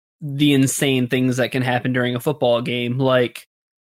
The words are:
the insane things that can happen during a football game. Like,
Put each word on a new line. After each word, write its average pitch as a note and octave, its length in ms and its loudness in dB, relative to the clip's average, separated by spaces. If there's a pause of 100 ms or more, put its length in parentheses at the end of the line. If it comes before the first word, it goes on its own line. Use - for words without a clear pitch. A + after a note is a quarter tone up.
(200)
the C#3+ 320 0
insane C3+ 560 2
things B2+ 300 0
that A#2+ 120 0
can C3 120 -2
happen B2+ 300 -2
during B2 220 -2
a A#2+ 60 -4
football B2 420 0
game. B2 360 -4
Like, B2+ 500 0 (360)